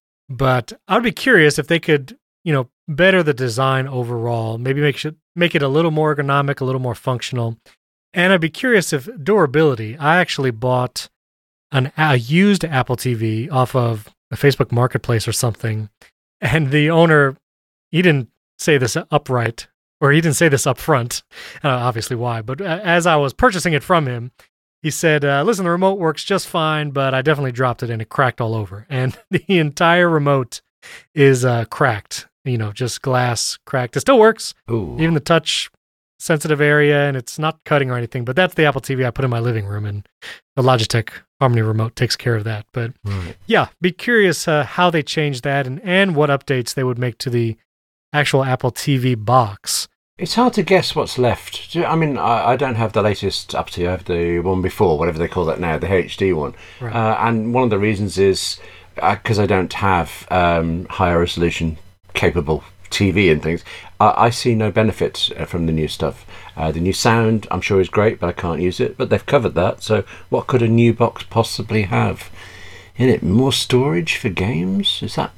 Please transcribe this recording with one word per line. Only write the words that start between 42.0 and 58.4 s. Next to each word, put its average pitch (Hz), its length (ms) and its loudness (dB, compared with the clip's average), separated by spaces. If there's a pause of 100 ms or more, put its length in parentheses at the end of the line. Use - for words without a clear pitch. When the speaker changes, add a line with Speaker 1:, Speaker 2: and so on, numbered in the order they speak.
Speaker 1:
care 120 200 -2
of 107 80 -4
that. 107 300 -8
But 120 200 -6 (100)
Speaker 2:
Right. 98 320 -8 (120)
Speaker 1:
yeah, 180 200 2 (140)
be 180 100 0
curious, 202 560 0
uh, 151 160 2
how 180 280 0
they 160 100 0
change 143 400 -4
that 139 240 -2
and, 131 180 -8
and 185 320 0
what 147 140 2
updates 135 460 -2
they 135 80 -2
would 123 160 -2
make 123 200 -4
to - 120 -8
the 117 260 0 (560)
actual 143 300 2
Apple 127 280 -2
T 143 260 -2
V 127 180 0
box. 107 720 0 (320)
Speaker 2:
It's - 160 -6
hard 240 180 2
to 214 100 0
guess 180 320 2
what's 123 220 -4
left. - 540 -2
Do 165 80 -4
you, 160 60 0
I 156 100 0
mean, 156 200 0
I, 104 360 0
I 127 40 2
don't 131 200 -2
have 110 180 -2
the 107 80 2
latest 101 540 -2
up - 160 -6
to, 87 160 -2
I 90 40 -2
have - 140 -6
the 85 360 0
one 92 200 0
before, 90 380 2
whatever 82 180 -2
they 82 100 -2
call 90 180 -2
that 80 140 -2
now, 80 200 -2
the 87 120 -4
H 92 260 -2
D 95 160 2
one. 73 200 -4 (260)
Speaker 1:
Right. 117 140 -10
Speaker 2:
Uh, 110 260 0
and 113 320 0
one 127 120 2
of 120 80 0
the 101 80 0
reasons 101 400 -2
is, 95 400 0 (420)